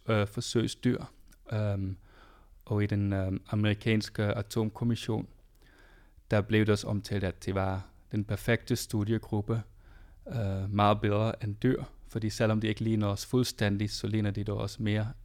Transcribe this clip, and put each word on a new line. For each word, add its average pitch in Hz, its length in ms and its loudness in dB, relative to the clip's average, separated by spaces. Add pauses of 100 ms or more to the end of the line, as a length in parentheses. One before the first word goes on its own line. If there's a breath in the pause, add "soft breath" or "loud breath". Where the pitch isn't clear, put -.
(120)
øh, 104 140 4
forsøgsdyr. - 800 -2 (480)
Øhm, 98 440 -2 (680 soft breath)
og 104 180 0
i 101 40 2
den, 101 260 2
øhm, 95 360 0
amerikanske 107 760 0
atomkommission, 110 1040 -2 (1040 soft breath)
der 107 100 4
blev 110 200 4
det 104 80 4
også 104 180 2
omtalt, 101 380 -2
at 90 200 -4
det 95 100 -2
var 95 340 0 (240)
den 107 120 -2
perfekte 113 520 0
studiegruppe, 107 840 -2 (680 soft breath)
øh, 98 420 -4
meget 104 300 4
bedre 107 440 0
end 104 120 -4
dyr, 131 260 2 (260)
fordi 110 220 -4
selvom 110 300 2
de 110 60 0
ikke 107 140 0
ligner 110 260 2
os 101 200 -2
fuldstændig, 104 640 0
så - 160 -6
ligner 104 240 0
de 101 140 -4
dog 104 140 -2
også 107 240 -6
mere 107 300 0 (120)